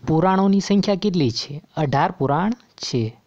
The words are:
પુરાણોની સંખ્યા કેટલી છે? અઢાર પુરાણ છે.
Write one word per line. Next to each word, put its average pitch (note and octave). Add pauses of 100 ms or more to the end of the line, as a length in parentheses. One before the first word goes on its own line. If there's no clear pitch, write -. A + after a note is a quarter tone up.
પુરાણોની F#3+
સંખ્યા G3+
કેટલી F3
છે? C#3+ (140)
અઢાર D3
પુરાણ D3
છે. -